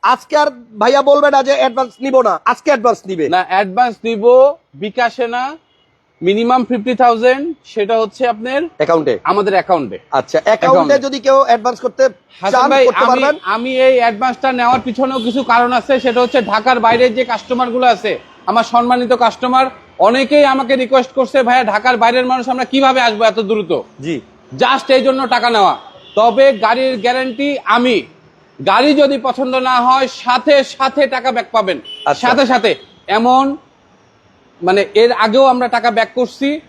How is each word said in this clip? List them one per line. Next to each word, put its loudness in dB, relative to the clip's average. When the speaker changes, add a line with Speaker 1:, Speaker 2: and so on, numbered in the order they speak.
Speaker 1:
আজকে -2
আর 2
ভাইয়া 2
বলবে 4
না 2
যে 0
অ্যাডভান্স -2
নিব 0
না, 0
আজকে -2
অ্যাডভান্স 0
নিবে। -4
Speaker 2:
না, 0
অ্যাডভান্স 0
নিব -4
বিকাশে -4
না, -8
মিনিমাম 0
ফিফটি -4
থাউজেন্ড, 0
সেটা -2
হচ্ছে -4
আপনার -4
Speaker 1:
অ্যাকাউন্টে। 0
Speaker 2:
আমাদের -2
অ্যাকাউন্টে। -2
Speaker 1:
আচ্ছা, -2
অ্যাকাউন্টে 2
Speaker 2:
অ্যাকাউন্টে। 0
Speaker 1:
যদি -8
কেউ 2
অ্যাডভান্স 0
করতে -2
Speaker 2:
হাসান 0
Speaker 1:
চান, 2
Speaker 2:
ভাই, 4
Speaker 1:
করতে 2
Speaker 2:
আমি, 2
Speaker 1:
পারবেন। 0
Speaker 2:
আমি -4
এই 4
অ্যাডভান্সটা -2
নেওয়ার 0
পিছনেও -4
কিছু -4
কারণ 0
আছে, -2
সেটা -2
হচ্ছে 0
ঢাকার 0
বাইরের 2
যে -2
কাস্টমারগুলো -4
আছে, -2
আমার 0
সম্মানিত 0
কাস্টমার 0
অনেকেই 4
আমাকে 0
রিকোয়েস্ট 0
করছে, 0
"ভাইয়া, 2
ঢাকার 0
বাইরের 0
মানুষ -4
আমরা -2
কিভাবে 0
আসবো 0
এত 0
দ্রুত?" -2
Speaker 1:
জি। -8
Speaker 2:
just 0
এই 4
জন্য -2
টাকা 0
নেওয়া। 2
তবে 4
গাড়ির -2
গ্যারান্টি -4
আমি 0
গাড়ি 2
যদি 2
পছন্দ -4
না 0
হয়, 2
সাথে 0
সাথে -2
টাকা -4
ব্যাক -4
পাবেন। -2
Speaker 1:
আচ্ছা। 0
Speaker 2:
সাথে 2
সাথে। 0
এমন, 0
মানে, 0
এর 4
আগেও 2
আমরা 2
টাকা -2
ব্যাক -2
করছি। -4